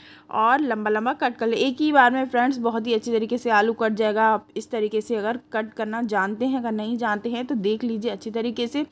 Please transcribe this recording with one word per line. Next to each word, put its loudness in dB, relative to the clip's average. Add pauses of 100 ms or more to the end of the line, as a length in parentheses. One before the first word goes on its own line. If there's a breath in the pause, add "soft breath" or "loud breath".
(300 loud breath)
और 4
लंबा -2
लंबा 0
cut -4
कर -2
ले। 0
एक 0
ही 2
बार 8
में 0
friends, 0
बहुत -2
ही 0
अच्छी -2
तरीके 0
से -4
आलू 4
कट 0
जाएगा। 2
आप 2
इस -6
तरीके -2
से -2
अगर -2 (140)
cut -4
करना -6
जानते 0
हैं, 0
अगर -2
नहीं -2
जानते -2
हैं -4
तो -2
देख 0
लीजिए -2
अच्छी -8
तरीके -2
से, -2